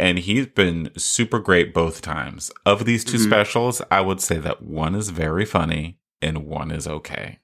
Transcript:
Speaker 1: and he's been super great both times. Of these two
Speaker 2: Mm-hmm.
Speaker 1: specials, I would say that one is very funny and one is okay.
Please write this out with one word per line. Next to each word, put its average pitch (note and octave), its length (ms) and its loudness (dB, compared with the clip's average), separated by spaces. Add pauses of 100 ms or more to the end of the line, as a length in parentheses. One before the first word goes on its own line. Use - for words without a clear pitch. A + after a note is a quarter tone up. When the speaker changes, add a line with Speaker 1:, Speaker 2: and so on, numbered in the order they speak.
Speaker 1:
and F2+ 180 2
he's G#2 280 0
been E2+ 500 0
super - 420 0
great F2 360 4
both E2 280 0
times. D2 480 -8 (140)
Of G#2 200 4
these A2+ 200 2
two - 140 -2
Speaker 2:
Mm-hmm. A2 120 4
Speaker 1:
specials, A#2 600 2
I F#2+ 100 6
would F#2+ 200 0
say E2 180 -2
that - 240 -6
one D#2 320 -2
is G#2 160 -4
very E2 340 -2
funny D#2+ 540 -2 (240)
and D#2 240 -4
one D#2 240 -6
is D#2 180 -6
okay. - 560 -10